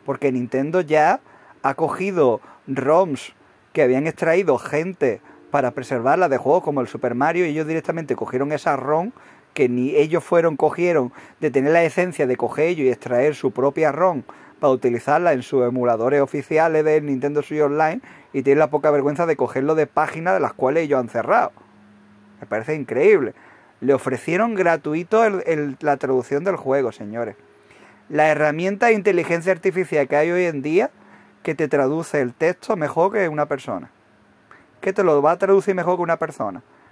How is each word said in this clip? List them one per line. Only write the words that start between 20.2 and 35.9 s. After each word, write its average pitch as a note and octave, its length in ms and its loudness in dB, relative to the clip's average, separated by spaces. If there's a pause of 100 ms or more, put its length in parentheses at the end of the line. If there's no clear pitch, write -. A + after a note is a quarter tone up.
de F#3 60 0
las B2+ 140 -2
cuales D3+ 320 0
ellos C#3 140 0
han A#2+ 100 -4
cerrado. C3+ 420 0 (920)
Me - 60 -16
parece A2+ 260 -4
increíble. C#3+ 640 2 (440)
Le C3+ 140 2
ofrecieron E3+ 600 -2
gratuito F3 680 0
el, G3+ 220 0
el, D3 360 -2
la D3+ 160 2
traducción C3+ 460 -2
del F#3 120 0
juego, C3 360 -2
señores. A2 440 -10 (760)
La D3+ 200 4
herramienta D#3+ 580 0
de A3+ 60 4
inteligencia F3 580 0
artificial E3 560 -2
que - 80 -2
hay D#3 160 2
hoy F3+ 140 0
en D3 180 -4
día, E3+ 260 0 (540)
que D#3 120 -4
te D3+ 140 -2
traduce D3 500 0
el B2 140 -2
texto F3+ 420 -2
mejor E3+ 380 0
que G3 160 0
una D3+ 160 -2
persona. C3 440 -8 (920)
Que F#3+ 100 -2
te G3 100 -2
lo D#3 200 4
va D3+ 100 4
a F3 60 -2
traducir G3 380 2
mejor F3+ 200 0